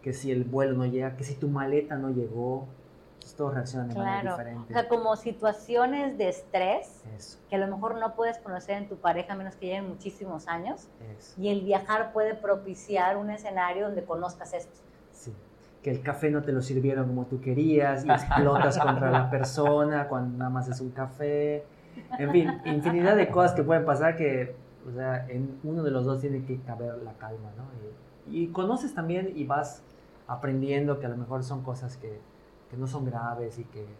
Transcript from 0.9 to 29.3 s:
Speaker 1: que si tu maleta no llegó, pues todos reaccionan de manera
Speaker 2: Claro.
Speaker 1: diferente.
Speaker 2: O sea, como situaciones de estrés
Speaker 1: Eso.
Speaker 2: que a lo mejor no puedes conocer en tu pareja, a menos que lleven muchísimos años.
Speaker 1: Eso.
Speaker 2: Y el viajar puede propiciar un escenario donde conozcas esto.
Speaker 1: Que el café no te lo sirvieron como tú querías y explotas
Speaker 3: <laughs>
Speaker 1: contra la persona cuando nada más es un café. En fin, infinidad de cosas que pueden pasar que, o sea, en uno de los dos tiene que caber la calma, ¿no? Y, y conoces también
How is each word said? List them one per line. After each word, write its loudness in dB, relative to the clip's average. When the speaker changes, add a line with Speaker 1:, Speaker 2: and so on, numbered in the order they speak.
Speaker 1:
que -8
si -8
tu -4
maleta 0
no -4
llegó, -2
pues -20
todos -2
reaccionan -4
de -6
manera -2
Speaker 2:
Claro. -2
Speaker 1:
diferente. -10
Speaker 2:
O -8
sea, 2
como 2
situaciones 0
de 2
estrés -2
Speaker 1:
Eso. -18
Speaker 2:
que 0
a 4
lo 2
mejor -4
no -2
puedes 0
conocer -6
en -8
tu -8
pareja, 0
a -6
menos -10
que -10
lleven -4
muchísimos -10
años. -6
Speaker 1:
Eso. -20
Speaker 2:
Y -2
el 0
viajar 0
puede 0
propiciar 0
un -4
escenario -2
donde -4
conozcas -6
esto. -10
Speaker 1:
Que -2
el -4
café 0
no 2
te -2
lo 2
sirvieron 0
como -2
tú -4
querías 4
y 2
explotas 6
Speaker 3:
<laughs> 6
Speaker 1:
contra 4
la 6
persona 2
cuando -2
nada -2
más -2
es -6
un -6
café. -2
En 0
fin, 8
infinidad 4
de 6
cosas 6
que 2
pueden 6
pasar 4
que, 0
o -10
sea, -4
en -4
uno -2
de 2
los 2
dos 0
tiene -2
que -6
caber -8
la -14
calma, -12
¿no? -12
Y, 0
y -4
conoces -2
también -2